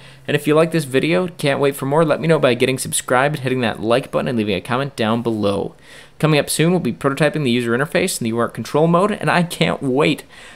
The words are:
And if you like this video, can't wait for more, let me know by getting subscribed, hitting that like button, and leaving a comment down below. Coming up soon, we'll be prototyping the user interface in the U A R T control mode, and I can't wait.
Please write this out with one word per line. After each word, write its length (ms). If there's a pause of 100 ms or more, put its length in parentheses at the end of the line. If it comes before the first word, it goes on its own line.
(260)
And 80
if 120
you 80
like 160
this 140
video, 420
can't 320
wait 160
for 100
more, 180
let 160
me 80
know 120
by 160
getting 240
subscribed, 600
hitting 220
that 180
like 300
button, 180
and 100
leaving 180
a 60
comment 340
down 260
below. 540 (420)
Coming 220
up 100
soon, 220
we'll 80
be 140
prototyping 500
the 80
user 260
interface 420
in 40
the 60
U 100
A 20
R 60
T 80
control 320
mode, 240
and 180
I 140
can't 400
wait. 400 (320)